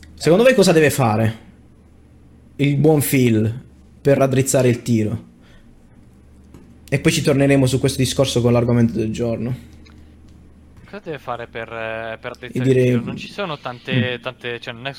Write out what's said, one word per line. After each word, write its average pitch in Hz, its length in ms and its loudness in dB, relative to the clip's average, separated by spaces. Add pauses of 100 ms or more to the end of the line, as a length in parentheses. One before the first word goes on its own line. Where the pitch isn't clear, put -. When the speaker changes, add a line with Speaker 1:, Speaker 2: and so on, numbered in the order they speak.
(140)
Speaker 1:
Secondo 180 300 2
voi 254 100 6
cosa 185 180 4
deve 156 180 4
fare 110 480 0 (1160)
il 143 200 0
buon 147 240 4
Phil 117 640 2 (380)
per 139 180 2
raddrizzare 131 500 2
il 117 140 0
tiro? 110 460 -2 (1600)
E 139 100 -2
poi 160 140 0
ci 147 100 -2
torneremo 139 440 4
su 127 120 0
questo 131 200 -2
discorso 127 420 0
con 120 120 4
l'argomento 120 420 2
del 110 180 -4
giorno. 117 560 -6 (1160)
Speaker 2:
Cosa 196 200 -18
deve 151 140 -10
fare 120 280 -10
per, 113 260 -12
eh, 113 480 -8
per 120 120 -12
raddrizzare 123 360 -6
Speaker 1:
Io 131 40 4
direi 123 160 2
Speaker 2:
il 123 60 2
tiro? 117 100 -2
Non - 120 -10
ci - 140 -16
sono 170 280 -8
tante, 127 600 -6
Speaker 1:
Mm. 117 40 -20
Speaker 2:
tante, 120 380 -12
cioè 127 140 -14
non 117 120 -14
è, 139 120 -12